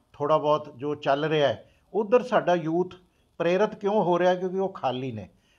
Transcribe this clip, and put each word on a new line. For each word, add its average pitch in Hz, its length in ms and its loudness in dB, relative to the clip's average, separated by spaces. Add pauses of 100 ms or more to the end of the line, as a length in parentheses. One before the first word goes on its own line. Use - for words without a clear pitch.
(140)
ਥੋੜ੍ਹਾ 147 240 0
ਬਹੁਤ 147 380 0
ਜੋ 143 200 -6
ਚੱਲ 147 300 0
ਰਿਹਾ 151 220 2
ਹੈ, 107 240 -4 (220)
ਉੱਧਰ 214 300 2
ਸਾਡਾ 175 320 2
ਯੂਥ 170 400 -2 (420)
ਪ੍ਰੇਰਿਤ 185 380 0
ਕਿਉਂ 202 280 0
ਹੋ 175 160 2
ਰਿਹਾ? 180 160 4
ਕਿਉਂਕਿ 180 220 -6
ਉਹ 190 120 -2
ਖਾਲੀ 131 420 -6
ਨੇ, 104 180 -12 (300)